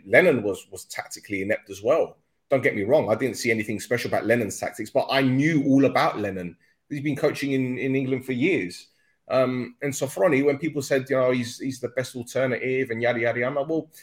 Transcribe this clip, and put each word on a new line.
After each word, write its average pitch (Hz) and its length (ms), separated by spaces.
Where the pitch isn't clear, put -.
Lennon 127 380
was, 98 280
was 95 140
tactically - 560
inept 98 280
as 95 120
well. 135 360
Don't 131 140
get 131 120
me 101 80
wrong. 117 260
I 110 60
didn't 120 220
see 113 140
anything 110 280
special 117 300
about 95 160
Lennon's 110 340
tactics, 104 300
but - 200
I 135 120
knew 135 440
all 135 200
about 131 340
Lennon. 92 360
He's 143 120
been 139 140
coaching 139 380
in, 127 260
in 131 160
England 131 300
for 131 80
years. 123 560
Um, 127 520
and 143 100
Sofroni, 139 540
when 143 140
people 147 220
said, 131 280
you 135 60
know, 127 160
he's, 120 260
he's 123 220
the 120 100
best - 260
alternative 127 760
and 117 100
yada, 120 180
yada, 117 200
yada, 139 240
well, 156 260